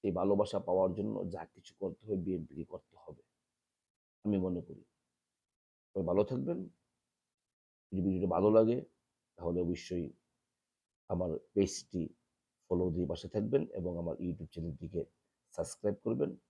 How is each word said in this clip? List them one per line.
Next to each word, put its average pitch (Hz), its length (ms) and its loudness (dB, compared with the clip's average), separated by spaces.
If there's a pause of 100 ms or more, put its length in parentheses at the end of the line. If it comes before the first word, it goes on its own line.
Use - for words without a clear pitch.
এই 101 100 0
ভালোবাসা 98 460 2
পাওয়ার 92 340 4
জন্য 101 360 -4
যা 80 180 -8
কিছু - 320 -20
করতে 95 280 -6
হবে, 107 100 -2
বিএনপিকে 82 480 -4
করতে - 360 -16
হবে, - 220 -18 (1000)
আমি 104 140 2
মনে 90 220 0
করি। - 220 -14 (1040)
সবাই 95 160 -2
ভালো 92 200 4
থাকবেন। 170 440 -4 (1200)
যদি 95 100 -2
ভিডিওটা 92 240 0
ভালো 90 240 6
লাগে, 113 340 6 (520)
তাহলে 87 240 -2
অবশ্যই 87 520 -2 (960)
আমার 87 300 -2 (160)
পেজটি 95 540 0 (600)
ফলো 90 220 2
দিয়ে 85 160 -2
পাশে 85 220 -6
থাকবেন 113 380 0
এবং 87 320 -6
আমার 85 180 -4
YouTube 87 300 -6
চ্যানেলটিকে 82 580 -8 (480)
সাবস্ক্রাইব - 520 -4
করবেন। - 320 -2 (140)